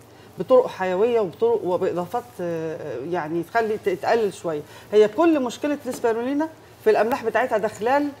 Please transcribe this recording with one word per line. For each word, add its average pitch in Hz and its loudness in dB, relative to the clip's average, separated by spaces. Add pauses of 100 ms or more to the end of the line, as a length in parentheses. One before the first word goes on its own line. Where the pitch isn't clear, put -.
(380)
بطرق 254 4
حيوية 190 0
وبطرق 226 0
وبإضافات، 175 -2 (160)
آه، 160 -6 (120)
يعني، 170 -4
تخلي 220 0
ت-، 208 -2
تقلل 190 0
شوية. 156 -6 (320)
هي 214 6
كل 311 2
مشكلة 285 -4
الاسبرولينا 254 -2 (360)
في 214 6
الأملاح 226 2
بتاعتها 226 0
ده 214 0
خلال 269 0 (120)